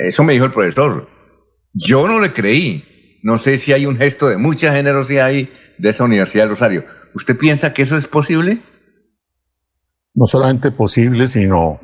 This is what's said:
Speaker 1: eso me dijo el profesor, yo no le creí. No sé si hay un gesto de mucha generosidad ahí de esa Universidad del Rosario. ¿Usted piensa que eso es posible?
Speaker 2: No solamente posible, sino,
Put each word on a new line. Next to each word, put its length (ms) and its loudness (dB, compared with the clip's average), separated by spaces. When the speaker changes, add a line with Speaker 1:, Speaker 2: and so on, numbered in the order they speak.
Speaker 1:
eso 200 0
me 100 2
dijo 100 2
el 60 0
profesor, 580 -2
yo 340 0
no 140 0
le 120 -2
creí. 880 -4
No 160 0
sé 180 0
si 160 -2
hay 140 2
un 100 -2
gesto 320 0
de 80 0
mucha 380 0
generosidad 520 0
ahí 220 -2
de 100 0
esa 160 0
Universidad 400 2
del 60 0
Rosario. 340 -2
¿Usted 240 -4
piensa 340 0
que 100 -2
eso 140 -2
es 120 -4
posible? 500 0
Speaker 2:
No 120 2
solamente 460 0
posible, 540 0
sino, 580 0